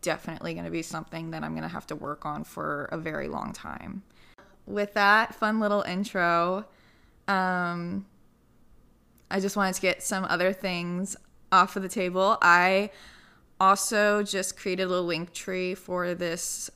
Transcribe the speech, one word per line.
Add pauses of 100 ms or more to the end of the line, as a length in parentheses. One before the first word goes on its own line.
definitely
gonna
be
something
that
I'm
gonna
have
to
work
on
for
a
very
long
time. (640)
With
that
fun
little
intro, (600)
um, (1300)
I
just
wanted
to
get
some
other
things (340)
off
of
the
table.
I (680)
also
just
created
a
Linktree
for
this,